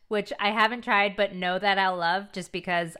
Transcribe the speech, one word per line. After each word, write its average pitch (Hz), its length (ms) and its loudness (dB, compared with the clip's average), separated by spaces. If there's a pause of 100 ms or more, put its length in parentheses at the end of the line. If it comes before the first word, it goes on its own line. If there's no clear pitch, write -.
(140)
which 208 260 -2
I 208 120 0
haven't 220 320 2
tried, 202 340 2
but 196 180 0
know 180 220 -2
that 196 220 2
I'll 185 180 2
love 180 340 0
just 180 200 -10
because 175 480 -2